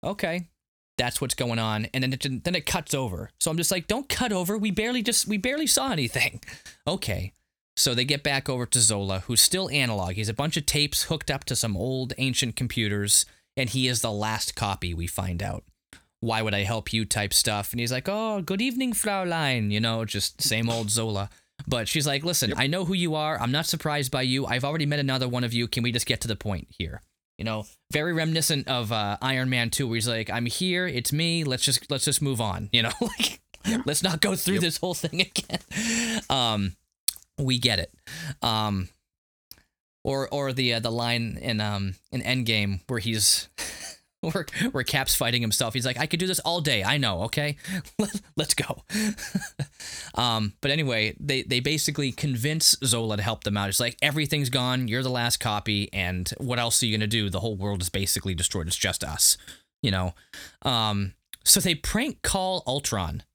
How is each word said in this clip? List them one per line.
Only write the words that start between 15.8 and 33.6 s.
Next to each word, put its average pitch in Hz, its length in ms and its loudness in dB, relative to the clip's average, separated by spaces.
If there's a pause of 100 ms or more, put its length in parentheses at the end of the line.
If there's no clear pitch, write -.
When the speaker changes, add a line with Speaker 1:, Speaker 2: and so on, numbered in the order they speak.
Speaker 1:
"Why 110 220 0
would 110 120 0
I 101 100 2
help 110 280 -4
you?" 110 140 0
type 104 280 0
stuff. 104 380 2
And 120 80 -4
he's 117 120 -2
like, 127 180 -4
"Oh, 214 320 -2
good 190 200 -2
evening, 254 300 0
Fraulein." 165 800 0
You 107 80 2
know, 113 240 0
just - 380 -4
same 113 280 2
old 117 220 0
Zola. 107 380 0 (360)
But 120 220 0
she's 147 180 0
like, 139 200 0
"Listen, 165 240 2
Speaker 2:
Yep. - 100 -2
Speaker 1:
I 131 80 4
know 180 160 0
who 175 100 0
you 175 220 0
are. 151 240 0
I'm 120 140 0
not 143 120 0
surprised 147 460 -2
by 131 120 0
you. 131 220 2
I've 123 200 0
already 147 200 0
met 147 140 0
another 131 300 0
one 123 160 0
of 117 80 -2
you. 120 160 0
Can 120 140 -2
we 120 100 0
just 117 120 0
get 113 160 0
to - 60 -4
the 110 80 0
point 98 320 -4 (100)
here?" 82 240 -6 (360)
You - 80 -6
know, 107 200 -4 (280)
very 151 200 0
reminiscent 160 540 0
of, 120 240 0
uh, 104 300 0
Iron 131 280 0
Man 120 220 2
two, 139 160 -2
where 117 80 -2
he's 113 120 0
like, 113 220 -2
"I'm 117 180 -2
here. 180 380 0
It's 131 280 -2
me. 165 320 2
Let's 127 180 0
just, - 260 0
let's 135 160 0
just 143 160 2
move 135 200 0
on." 101 320 -2
You 117 100 6
know, 117 120 0
<laughs> - 60 -2
like, - 380 -2 (260)